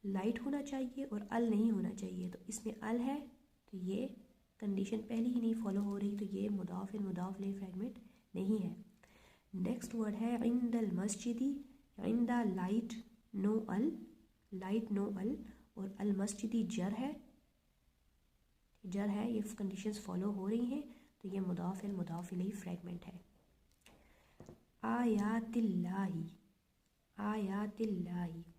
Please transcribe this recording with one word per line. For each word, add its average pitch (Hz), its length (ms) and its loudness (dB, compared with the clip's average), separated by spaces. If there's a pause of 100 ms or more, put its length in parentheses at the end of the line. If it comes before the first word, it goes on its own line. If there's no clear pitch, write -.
लाइट 196 400 0
होना 277 160 0
चाहिए 269 420 -2
और 208 280 -4
अल 233 180 4
नहीं 214 220 6
होना 185 180 2
चाहिए, 180 400 -4
तो 180 100 -8 (100)
इसमें 214 300 -4
अल 220 180 0
है, 277 300 0 (440)
तो 202 60 -10
ये 190 380 -2 (440)
कंडीशन 196 380 0
पहली 226 320 0
ही 240 120 2
नहीं 226 140 4
फॉलो 202 260 2
हो 202 160 0
रही, 202 200 0
तो 208 80 -2
ये 196 240 0
मुदाफ 190 420 -2
and 208 100 -4
मुदाफ 190 400 -2
इलैह 196 120 -2
फ्रेगमेंट 196 460 -6 (360)
नहीं 190 240 2
है। 175 260 -2 (720)
नेक्स्ट 196 400 0
वर्ड 214 200 0
है 233 320 2
इंदल 233 440 4
मस्जिदी, 233 760 0 (340)
इंदा 233 440 4
लाइट 196 500 0 (420)
नो 208 240 4
अल, 214 380 2 (560)
लाइट 196 380 0
नो 202 140 4
अल 202 320 0 (400)
और 190 220 -6
अल 202 160 4
मस्जिदी 214 480 0
जर 180 300 0
है, 269 280 -2 (1600)
जर 202 240 0
है, 214 240 0
ये 214 80 2
कंडीशंस 208 580 -2
फॉलो 185 320 0
हो 196 160 -2
रही 233 180 2
हैं, 285 300 -2 (260)
तो 202 80 -8
ये 196 100 -2
मुदाफ 180 420 0
and 202 120 -4
मुदाफ 175 400 -4
इलैह 180 180 0
फ्रेगमेंट 175 540 -6
है। 180 160 -14 (1600)
आयातिल्लाही, 208 1400 2 (920)
आयातिल्लाही 196 1300 -2 (140)